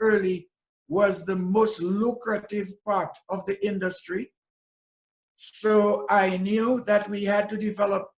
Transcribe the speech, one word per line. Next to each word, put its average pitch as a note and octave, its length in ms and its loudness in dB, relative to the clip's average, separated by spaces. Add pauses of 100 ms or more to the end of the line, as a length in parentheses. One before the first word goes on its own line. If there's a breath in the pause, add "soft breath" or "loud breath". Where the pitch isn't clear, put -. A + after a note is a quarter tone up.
early, F#3+ 480 2 (400)
was F#3+ 380 2
the F#3+ 100 -2
most F#3+ 460 2
lucrative G#3 840 -2 (160)
part G3 320 -2 (120)
of F#3 180 -6
the G3 200 -4
industry. F#3 680 -6 (1040)
So G#3 760 2
I F#3+ 260 4
knew A3 500 0
that G#3 220 2
we G3+ 160 -6
had G3+ 260 0
to G#3+ 60 -6
develop G3+ 600 -2